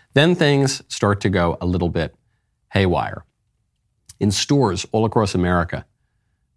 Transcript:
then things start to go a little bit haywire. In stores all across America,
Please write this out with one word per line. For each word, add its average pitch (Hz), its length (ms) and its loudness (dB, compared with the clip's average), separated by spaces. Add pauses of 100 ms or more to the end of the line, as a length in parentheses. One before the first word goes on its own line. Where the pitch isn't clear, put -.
(140)
then 165 220 4
things 143 520 2
start 101 340 -2
to 101 80 -2
go 87 320 0
a 90 40 -6
little 90 240 -2
bit 82 260 -6 (560)
haywire. 87 520 0 (960)
In 101 120 0
stores 107 600 0
all 110 140 0
across 107 300 0
America, 87 500 0 (720)